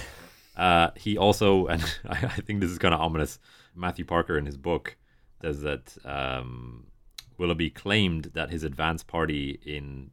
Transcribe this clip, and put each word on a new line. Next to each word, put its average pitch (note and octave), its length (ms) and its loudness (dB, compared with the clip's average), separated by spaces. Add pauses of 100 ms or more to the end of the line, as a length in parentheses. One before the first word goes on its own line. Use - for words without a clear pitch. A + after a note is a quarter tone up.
(560)
Uh, F2 400 6
he G#2 240 -2
also, G2 480 6
and E2 160 0
<laughs> - 260 -6
I, - 80 -4
I - 240 -4
think G2+ 200 -2
this F2+ 100 0
is F2 80 -8
kinda E2+ 180 4
ominous, D#2+ 400 0 (380)
Matthew F2 300 -6
Parker E2+ 340 0
in D2 80 -4
his C#2+ 100 -10
book D#2 400 -4 (440)
says D2 200 -6
that, D2 420 -6
um, B1 840 -8 (500)
Willoughby E2+ 320 0
claimed F#2 640 0
that D#2 160 -6
his D#2+ 140 -6
advance D#2+ 400 -2
party D2 600 -2
in C#2 500 -12